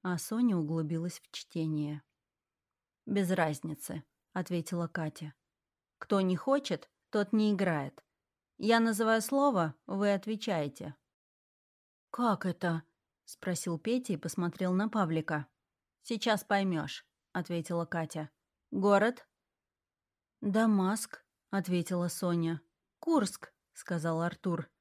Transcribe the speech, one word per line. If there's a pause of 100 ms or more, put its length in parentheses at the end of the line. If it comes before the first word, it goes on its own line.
а
Соня
углубилась
в
чтение. (1000)
"Без
разницы", (280)
ответила
Катя. (640)
"Кто
не
хочет, (200)
тот
не
играет. (540)
Я
называю
слово, (120)
вы
отвечаете". (1160)
"Как
это?" (420)
спросил
Петя
и
посмотрел
на
Павлика. (540)
"Сейчас
поймешь", (260)
ответила
Катя. (420)
"Город?" (1120)
"Дамаск", (240)
ответила
Соня. (380)
"Курск", (200)
сказал
Артур. (120)